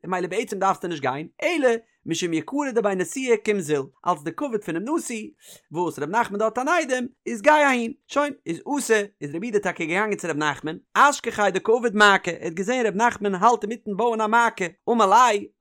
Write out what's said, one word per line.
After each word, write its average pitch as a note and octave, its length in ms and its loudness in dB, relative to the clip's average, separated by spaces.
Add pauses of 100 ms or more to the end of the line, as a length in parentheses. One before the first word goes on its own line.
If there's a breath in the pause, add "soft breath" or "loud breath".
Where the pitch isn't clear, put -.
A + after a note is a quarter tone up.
מיילע F3+ 220 -4
ביי F#3 140 -4
עצם G#3 180 -8
דארפסטו F#3+ 280 0
נישט E3 140 -6
גיין, C3+ 260 -4 (160)
אלא, D#4 260 2 (360)
משום E3 280 -2
יקרא C4 420 -4
דבער G3+ 180 2
נשיא A#3 420 -2 (100)
קום G#3 140 0
זיל. D3 220 -2 (260)
אלס E3 160 -2
דער D3+ 140 -6
כבוד C4 260 -4
פון E3 160 -6
דעם B3 160 -4
נשיא, A#3+ 320 -6 (440 loud breath)
וואו E3+ 160 -4
עס D3+ 120 -8
רב D3 100 -6
נחמן G#3 300 -2
דארט A3 180 -2
אן B3+ 100 -2
אדם, C4+ 380 0 (200)
איז A3+ 160 -6
גיי D4 240 6
אהין. A#3+ 280 0 (140)
שוין, C#4+ 260 -2 (120)
איז E3 200 -6
אויסער, A3 380 0 (180)
איז D3 140 -8
רבי F#3 120 -8
יהודה G#3 120 -2
טאקע F3+ 260 -4
געגאנגען G3 300 -2
צו F3+ 120 -8
רב D3+ 100 -4
נחמן. D3+ 380 -4 (180)
אשכחאי A3+ 580 2
דער F3+ 120 -4
כבוד A3+ 320 2
מאקה, G3 360 6
ער E3 100 -8
האט E3+ 120 -6
געזען, A3 320 -2
רב G3 100 0
נחמן G#3 400 0
האלט A3 300 4
מיטן G#3+ 320 -8
בויען A3+ 240 0
א G#3+ 60 0
מאקה. A3+ 380 2 (220)
און A#3 100 2
מאליי G#3 500 6 (140)